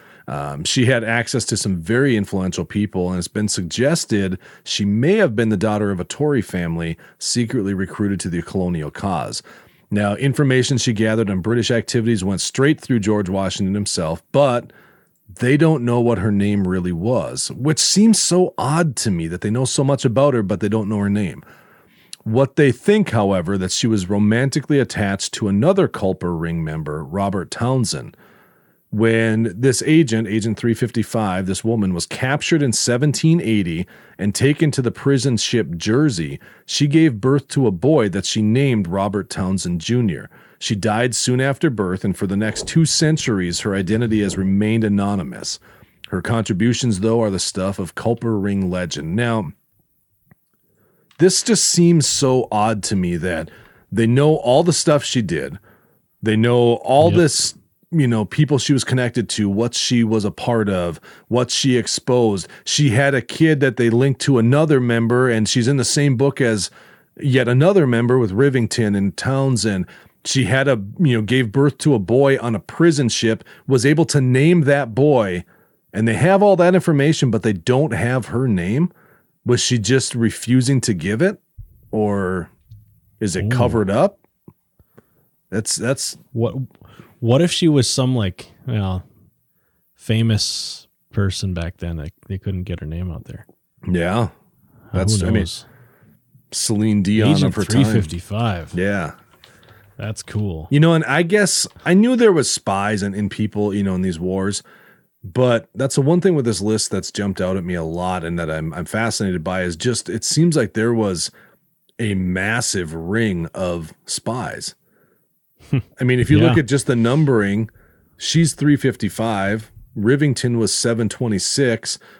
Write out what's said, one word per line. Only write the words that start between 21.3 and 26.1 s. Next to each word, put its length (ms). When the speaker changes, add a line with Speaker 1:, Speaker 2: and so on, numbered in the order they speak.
Speaker 1:
What 320
they 160
think, 380
however, 480
that 120
she 160
was 220
romantically 720
attached 540
to 120
another 400
culper 480